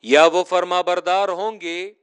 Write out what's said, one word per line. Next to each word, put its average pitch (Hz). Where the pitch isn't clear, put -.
یا 139
وہ 180
فرما 180
بردار 180
ہوں 214
گے 170